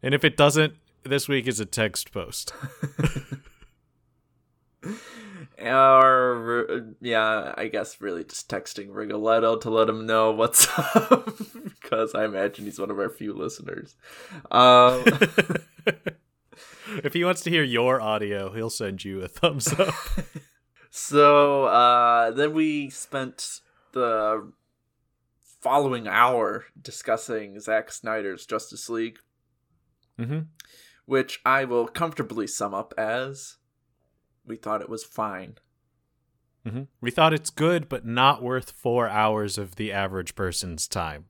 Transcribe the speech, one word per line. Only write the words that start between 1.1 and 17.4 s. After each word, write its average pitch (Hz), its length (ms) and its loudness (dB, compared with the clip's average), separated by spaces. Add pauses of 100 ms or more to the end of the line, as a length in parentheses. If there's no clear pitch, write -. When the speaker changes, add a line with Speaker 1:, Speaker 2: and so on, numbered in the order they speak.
Speaker 1:
week 131 180 0
is 110 140 -4
a 104 40 -4
text - 460 -4
post. - 480 -10
<laughs> - 40 -14 (3000)
Speaker 2:
Or, 123 1400 4
yeah, 110 560 -2
I 110 120 -6
guess 98 320 -8
really 85 220 -6
just - 260 -14
texting 101 440 -10
Rigoletto 110 680 0
to 117 80 -8
let 110 200 4
him 110 160 -6
know 110 260 4
what's 113 360 2 (120)
<laughs> - 160 -2
up, 220 420 2 (260)
because - 500 -6
I 110 120 -2
imagine 104 400 -6
he's 101 140 -14
one 98 120 -6
of 98 80 -8
our 101 100 -4
few 104 240 -10
listeners. - 600 -12 (560)
Um, 123 580 8
<laughs> - 40 4 (1900)
Speaker 1:
If 143 100 -4
he 175 120 0
wants 180 160 0